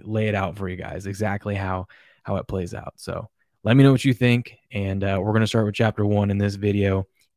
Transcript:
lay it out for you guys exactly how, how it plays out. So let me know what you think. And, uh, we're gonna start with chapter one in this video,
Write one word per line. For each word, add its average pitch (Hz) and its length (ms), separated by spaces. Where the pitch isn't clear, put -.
lay 107 240
it 104 80
out 98 220
for 98 100
you 92 80
guys 90 300
exactly 101 500
how, 92 320
how 101 140
it 90 100
plays 92 260
out. - 220
So 87 340
let 113 140
me 139 60
know 139 80
what 131 120
you 131 100
think. 120 420
And, 98 320
uh, 98 180
we're 104 120
gonna 110 140
start 110 180
with 104 100
chapter 107 300
one 101 260
in 101 80
this 101 160
video, 98 520